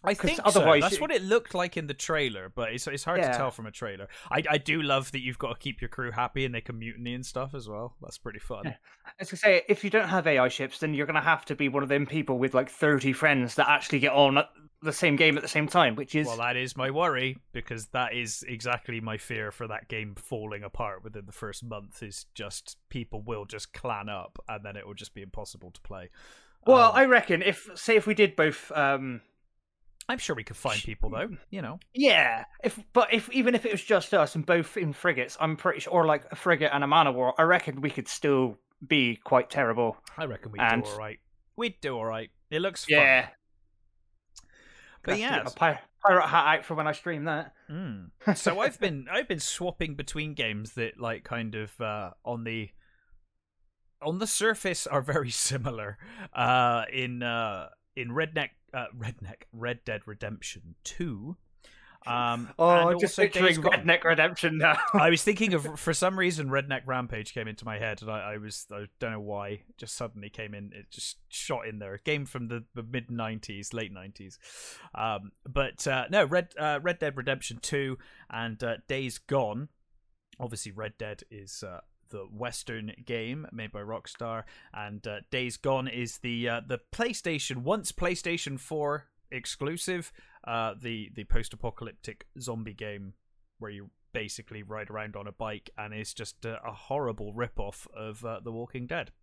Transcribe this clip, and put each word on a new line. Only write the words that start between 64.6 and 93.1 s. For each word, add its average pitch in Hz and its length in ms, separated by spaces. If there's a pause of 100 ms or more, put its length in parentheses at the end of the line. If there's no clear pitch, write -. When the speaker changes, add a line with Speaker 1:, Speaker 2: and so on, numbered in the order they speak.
Speaker 2:
<laughs> - 80
Speaker 1:
I 156 160
was 165 120
thinking 208 300
of, 151 260
for - 140
some 190 260
reason, 160 300
Redneck 135 380
Rampage 123 480
came 113 120
into 110 200
my 107 120
head, 104 220
and 107 100
I, 107 240
I - 40
was, 107 340
I 104 140 (140)
don't 113 120
know 107 80
why, 101 280
it - 280
just - 200
suddenly 104 340
came 107 240
in. 101 180
It 101 180
just - 280 (100)
shot - 380
in 107 120
there. 98 140
A 101 60
game 147 260
from 127 240
the, 117 160 (100)
the 120 80
mid 120 280
nineties, 110 640
late 110 180
nineties. 95 460 (560)
Um, 104 380 (140)
but, 135 400
uh, 131 240
no, 190 140
Red, 175 340
uh, 151 220
Red 175 200
Dead 139 180
Redemption 127 420
two 135 380 (320)
and, 113 340
uh, 117 120 (120)
Days 135 300
Gone. 127 500 (680)
Obviously, 113 340
Red 107 240
Dead 107 340
is, 101 320
uh, 90 180 (280)
the 104 120 (120)
Western 110 600 (120)
game 120 480
made 110 200
by 104 100
Rockstar, 113 640 (280)
and, 104 340
uh, 104 120 (120)
Days 127 280
Gone 135 280
is 120 320
the, 120 300
uh, 117 180
the 131 140 (120)
PlayStation, 170 640
once 170 340
PlayStation 170 640
four 147 520 (200)
exclusive, 165 800 (340)
uh, 113 360
the, 117 340
the 110 80
post-apocalyptic - 1040 (140)
zombie 113 340
game 101 380 (460)